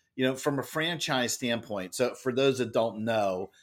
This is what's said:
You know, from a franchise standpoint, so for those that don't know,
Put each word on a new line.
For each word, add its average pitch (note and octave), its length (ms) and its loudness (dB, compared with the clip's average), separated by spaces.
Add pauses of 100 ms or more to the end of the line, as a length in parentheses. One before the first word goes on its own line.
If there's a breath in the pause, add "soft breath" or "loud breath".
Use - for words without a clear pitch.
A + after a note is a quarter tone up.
(160 soft breath)
You C3 80 0
know, C3 120 2
from C#3+ 220 -2
a B2+ 40 -2
franchise D#3 720 -2
standpoint, G#2+ 600 -2
so B2 200 0
for C3 180 -4
those C3 260 4
that A2 140 -2
don't A2 320 0
know, G2 460 0 (120)